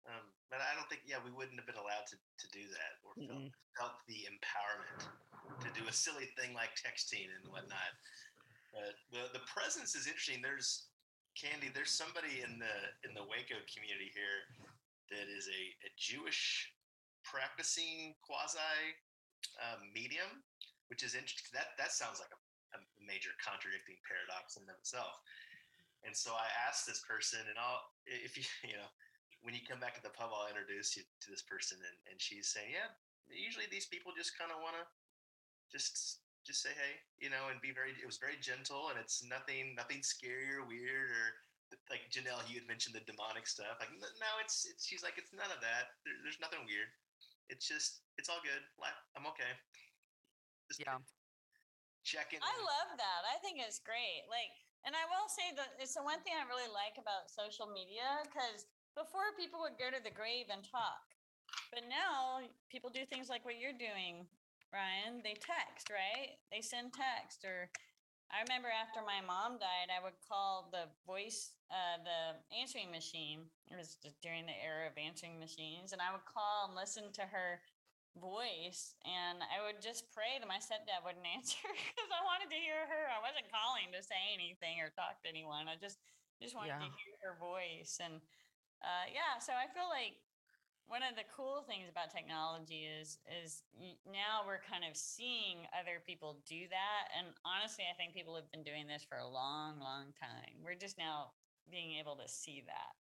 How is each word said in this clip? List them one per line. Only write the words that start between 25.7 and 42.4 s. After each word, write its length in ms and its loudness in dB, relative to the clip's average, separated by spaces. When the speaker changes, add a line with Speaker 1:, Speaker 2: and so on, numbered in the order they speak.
Speaker 1:
And 80 -4
so 240 2
I 140 6
asked 160 4
this 240 0
person, 400 4
and 80 -4
I'll, 240 4
if 320 -4
you, 80 -2
<laughs> 100 -6
you 80 -2
know, 140 -6
when 120 -2
you 120 -2
come 120 -4
back 200 0
to 40 -14
the 100 -6
pub, 180 -2
I'll 160 2
introduce 480 0
you 80 -6
to 260 -14
this 140 -6
person. 400 -2
And, 140 -8
and 120 -14
she's 320 0
saying, 240 0
"Yeah, 120 2
usually 400 -2
these 240 -2
people 240 -6
just 240 -2
kinda 160 -2
wanna 320 -2
just, 520 0
just 160 4
say, 80 2
'Hey,' 320 0
you 80 0
know, 240 2
and 80 -2
be 160 -2
very," 240 2
it 80 -6
was 120 -4
very 200 0
gentle, 520 0
and 80 0
it's 240 2
nothing, 520 0
nothing 280 -2
scary 520 0
or 80 -2
weird 480 2
or, 160 6
like, 160 -4
Janelle, 400 0